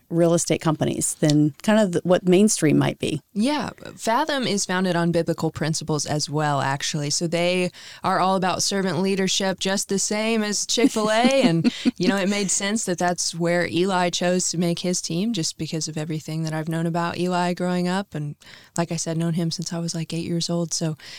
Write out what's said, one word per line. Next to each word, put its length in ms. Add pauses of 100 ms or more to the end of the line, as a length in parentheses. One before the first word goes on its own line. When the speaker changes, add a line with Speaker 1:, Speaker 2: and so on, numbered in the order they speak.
Speaker 1:
real 260
estate 260
companies 540
than 360 (120)
kind 160
of 140
the, 100
what 240
mainstream 500
might 220
be. 220 (120)
Speaker 2:
Yeah, 360 (260)
Fathom 500
is 220
founded 280
on 160
biblical 400
principles 540
as 240
well, 320
actually. 480
So 160
they 460 (320)
are 160
all 160
about 260
servant 400
leadership, 580
just 300
the 80
same 460
as 240
Chick-fil-A. 720
Speaker 1:
<laughs> 80
Speaker 2:
And, 240 (240)
you 100
know, 100
it 120
made 220
sense 340
that 140
that's 340
where 340
Eli 440
chose 400
to 80
make 200
his 220
team, 320
just 240
because 300
of 100
everything 460
that 100
I've 160
known 160
about 320
Eli 380
growing 320
up. 260
And 220 (420)
like 140
I 60
said, 200
known 160
him 160
since 240
I 60
was, 160
like, 180
eight 120
years 260
old. 220
So 240 (220)